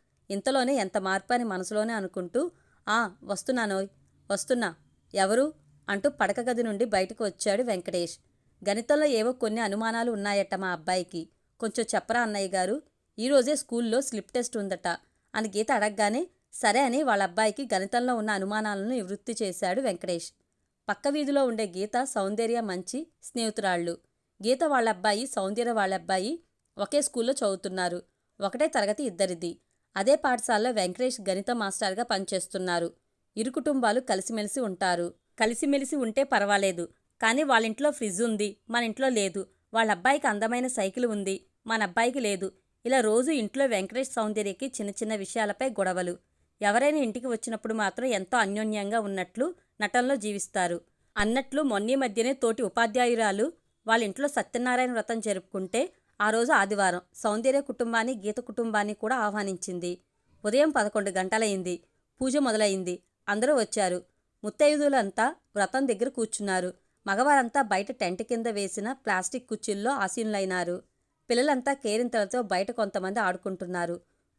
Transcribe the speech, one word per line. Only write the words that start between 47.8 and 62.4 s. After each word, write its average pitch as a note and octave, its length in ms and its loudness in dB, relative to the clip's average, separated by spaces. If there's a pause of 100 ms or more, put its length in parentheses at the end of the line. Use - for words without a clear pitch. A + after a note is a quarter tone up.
ఎంతో G#3+ 320 0
అన్యోన్యంగా G#3+ 600 0
ఉన్నట్లు G#3 540 -2 (260)
నటనలో B3 360 2
జీవిస్తారు. F#3+ 640 -2 (360)
అన్నట్లు B3+ 460 0
మొన్నీ A3+ 320 0
మధ్యనే B3 380 0
తోటి A#3+ 300 0
ఉపాధ్యాయురాలు A3+ 880 2 (340)
వాళ్ళింట్లో A3+ 420 2
సత్యనారాయణ B3 640 0
వ్రతం A3+ 280 -2
జరుపుకుంటే, G3+ 720 -4 (280)
ఆ G#3 100 4
రోజు A#3 220 2
ఆదివారం G3 480 4 (140)
సౌందర్య A#3 460 2
కుటుంబాన్ని, A#3 540 -2 (120)
గీత G#3+ 100 -4
కుటుంబాన్ని G#3+ 580 -2
కూడా A3 220 -2
ఆహ్వానించింది. F#3+ 840 -4 (460)
ఉదయం C4+ 260 4
పదకొండు G#3 400 0
గంటలయింది. F#3 680 0 (420)
పూజ C4 140 2
మొదలయింది. G3+ 640 2 (260)